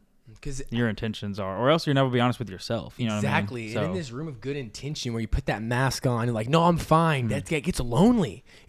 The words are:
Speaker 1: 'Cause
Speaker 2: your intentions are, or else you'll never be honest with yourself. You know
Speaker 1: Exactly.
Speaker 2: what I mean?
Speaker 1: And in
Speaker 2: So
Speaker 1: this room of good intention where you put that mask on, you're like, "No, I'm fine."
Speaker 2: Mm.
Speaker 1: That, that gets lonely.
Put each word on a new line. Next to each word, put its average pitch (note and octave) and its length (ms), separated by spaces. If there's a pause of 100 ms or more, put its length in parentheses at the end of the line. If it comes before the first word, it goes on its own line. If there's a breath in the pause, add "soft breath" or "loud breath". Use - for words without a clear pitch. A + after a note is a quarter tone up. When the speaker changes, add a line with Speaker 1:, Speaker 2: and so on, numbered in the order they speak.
(440)
Speaker 1:
'Cause C3 260
Speaker 2:
your A#2 200
intentions G#2 500
are, F#2+ 180
or B2 140
else D#3+ 160
you'll C#3+ 80
never C3+ 160
be B2 80
honest A#2+ 180
with G2 140
yourself. - 480
You A#2+ 80
know G#2+ 80
Speaker 1:
Exactly. A#2+ 480
Speaker 2:
what G#2+ 80
I - 20
mean? A#2 40
Speaker 1:
And G#2 100
in F2+ 80
Speaker 2:
So - 40
Speaker 1:
this C3 120
room C#3+ 160
of B2+ 120
good C#3+ 160
intention C3 560
where A2+ 100
you G#2+ 60
put - 200
that A2 160
mask B2 420
on, A#2+ 220
you're A#2+ 80
like, A2 120
"No, E3 180
I'm E3+ 120
fine." D#3 480
Speaker 2:
Mm. A2 40
Speaker 1:
That, C#3 180
that D#3 160
gets - 160
lonely. C3+ 640 (260 loud breath)